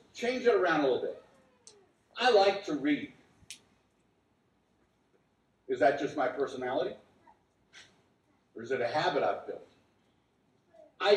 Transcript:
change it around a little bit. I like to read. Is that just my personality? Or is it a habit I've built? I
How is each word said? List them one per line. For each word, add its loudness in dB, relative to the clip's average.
change -2
it 6
around 2
a 2
little 0
bit. -8
I 4
like 4
to -4
read. -2
Is -4
that 4
just -6
my -2
personality? -6
Or -14
is -10
it -2
a 0
habit 0
I've -4
built? -14
I 4